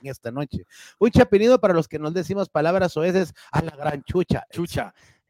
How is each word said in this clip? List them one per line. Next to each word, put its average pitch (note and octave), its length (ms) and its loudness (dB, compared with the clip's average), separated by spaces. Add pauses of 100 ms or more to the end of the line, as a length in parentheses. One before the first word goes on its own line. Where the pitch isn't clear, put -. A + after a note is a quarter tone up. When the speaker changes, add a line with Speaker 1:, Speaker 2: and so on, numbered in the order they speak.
Speaker 1:
en C3+ 100 -20
esta A#2+ 200 -12
noche. C#3 340 -10 (340)
Un A3+ 120 4
chapinido A#3+ 500 4
para F#3+ 140 2
los D#3+ 140 0
que D3+ 100 -10
nos D3+ 160 -6
decimos F#3 340 -4
palabras E3+ 480 0
oeces, F3 360 0 (200)
a D#3 100 0
la D#3+ 140 -10
gran C#3+ 280 -6
chucha. - 460 -2
Speaker 2:
Chucha. C#3 440 -8 (360)